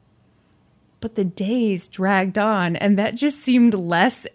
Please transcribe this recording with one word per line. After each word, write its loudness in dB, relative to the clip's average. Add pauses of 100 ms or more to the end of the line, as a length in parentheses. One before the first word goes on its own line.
(1000)
But -12
the -2
days -2
dragged -2
on, 0
and 2
that -2
just -2
seemed 4
less 0